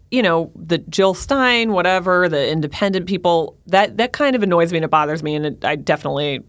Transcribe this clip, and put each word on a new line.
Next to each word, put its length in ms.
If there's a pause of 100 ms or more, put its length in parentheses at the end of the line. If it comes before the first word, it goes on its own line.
(120)
you 120
know, 320
the 240
Jill 340
Stein, 600
whatever, 560
the 200
independent 560
people, 520 (100)
that, 300
that 160
kind 220
of 60
annoys 300
me 80
and 60
it 40
bothers 320
me. 140
And 100
it, 200
I 100
definitely, 720